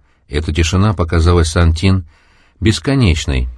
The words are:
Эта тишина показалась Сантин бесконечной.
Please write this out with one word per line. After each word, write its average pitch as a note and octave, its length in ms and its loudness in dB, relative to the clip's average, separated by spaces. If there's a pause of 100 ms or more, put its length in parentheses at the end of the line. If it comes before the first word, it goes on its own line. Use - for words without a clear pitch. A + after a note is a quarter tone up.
(280)
Эта D2+ 240 -4
тишина F#2 420 0
показалась E2+ 540 2
Сантин F2 580 0 (540)
бесконечной. F#2+ 960 0